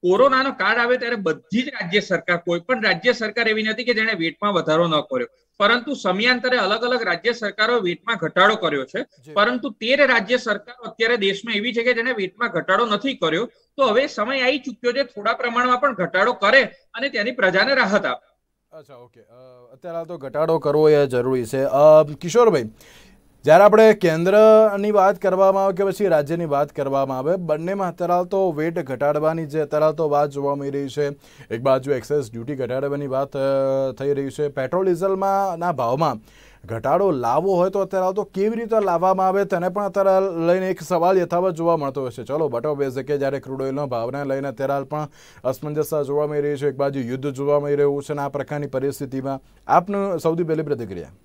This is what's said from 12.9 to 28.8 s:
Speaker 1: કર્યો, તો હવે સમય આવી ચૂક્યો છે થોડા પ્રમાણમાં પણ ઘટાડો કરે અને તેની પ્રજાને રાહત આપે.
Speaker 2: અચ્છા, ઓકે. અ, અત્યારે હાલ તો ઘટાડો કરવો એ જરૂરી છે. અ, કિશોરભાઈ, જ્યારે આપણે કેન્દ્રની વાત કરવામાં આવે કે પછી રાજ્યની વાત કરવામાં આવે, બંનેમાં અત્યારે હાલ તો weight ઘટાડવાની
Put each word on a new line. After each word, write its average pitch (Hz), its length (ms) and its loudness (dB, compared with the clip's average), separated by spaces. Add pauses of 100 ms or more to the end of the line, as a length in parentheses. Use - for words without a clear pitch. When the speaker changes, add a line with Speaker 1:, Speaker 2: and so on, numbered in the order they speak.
Speaker 1:
કર્યો, 160 320 -2 (320)
તો 269 100 2
હવે 240 200 2
સમય 254 340 -4
આવી 262 180 0
ચૂક્યો 247 320 -6
છે 269 120 -2
થોડા 220 300 -4
પ્રમાણમાં 247 460 0
પણ 269 140 0
ઘટાડો 190 400 0
કરે 240 300 2 (300)
અને 247 160 -6
તેની 233 220 -4
પ્રજાને 208 440 2
રાહત 202 300 0
આપે. 123 260 -6 (460)
Speaker 2:
અચ્છા, 143 180 -20
ઓકે. 120 260 -20
અ, 104 120 -20 (400)
અત્યારે 170 240 -10
હાલ 165 80 -6
તો 170 120 -12
ઘટાડો 147 420 0
કરવો 151 300 4
એ 143 180 6
જરૂરી 123 380 0
છે. 135 180 -2
અ, 151 400 8 (180)
કિશોરભાઈ, 202 420 4 (840)
જ્યારે 160 180 8
આપણે 214 300 8
કેન્દ્રની 208 1000 6
વાત 196 300 4
કરવામાં 196 440 2
આવે 196 80 0
કે 185 100 -2
પછી 196 240 -2
રાજ્યની 165 380 0
વાત 143 240 -2
કરવામાં 135 480 -4
આવે, 147 180 -2
બંનેમાં 175 520 -4
અત્યારે 175 260 -4
હાલ 180 120 0
તો 190 260 0
weight 160 280 -4
ઘટાડવાની 151 680 -2